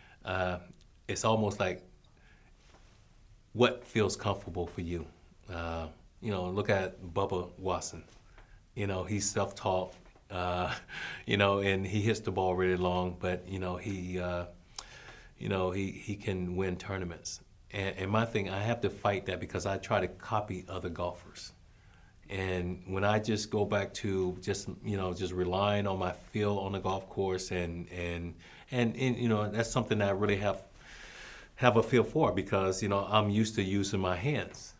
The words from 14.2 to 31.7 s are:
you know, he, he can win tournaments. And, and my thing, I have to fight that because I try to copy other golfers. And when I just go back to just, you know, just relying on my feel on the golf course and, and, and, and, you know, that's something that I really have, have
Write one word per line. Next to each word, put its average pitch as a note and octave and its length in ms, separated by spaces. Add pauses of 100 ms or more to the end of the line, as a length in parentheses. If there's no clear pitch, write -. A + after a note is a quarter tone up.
you - 120
know, F#2 220
he, F#2+ 200
he - 240
can F2+ 400
win F#2 220
tournaments. F#2 640 (300)
And, G2 260
and F#2+ 140
my A2 140
thing, G2 240
I F#2+ 100
have A2+ 220
to G2 80
fight G2+ 380
that F#2 120
because F2+ 260
I G2 120
try G#2 220
to F2+ 80
copy G2 640
other F2+ 200
golfers. - 640 (760)
And F#2 580
when F#2+ 160
I G#2 160
just G#2+ 320
go G#2 140
back G2 300
to F#2 460
just, - 280 (140)
you G#2 120
know, F#2 180
just F2+ 200
relying G2 540
on F#2+ 120
my F2+ 120
feel G#2 480
on F#2+ 120
the G2 80
golf F#2+ 300
course F#2 420
and, F2 400
and, F2 440 (360)
and, A#2+ 240
and, B2+ 220
you A#2+ 100
know, G#2 220
that's A2 200
something A2+ 300
that G2+ 80
I G2 40
really G2+ 260
have, G2+ 260 (920)
have A#2+ 220